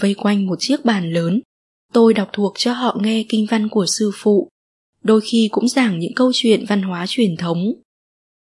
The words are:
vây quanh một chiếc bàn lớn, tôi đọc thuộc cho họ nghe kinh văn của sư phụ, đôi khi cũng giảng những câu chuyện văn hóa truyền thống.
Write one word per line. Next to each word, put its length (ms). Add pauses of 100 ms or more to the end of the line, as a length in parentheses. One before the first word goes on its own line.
vây 140
quanh 320
một 140
chiếc 240
bàn 280
lớn, 280 (520)
tôi 220
đọc 180
thuộc 240
cho 160
họ 300
nghe 260
kinh 220
văn 180
của 180
sư 280
phụ, 340 (540)
đôi 180
khi 320
cũng 160
giảng 300
những 180
câu 180
chuyện 340
văn 140
hóa 260
truyền 280
thống. 360 (720)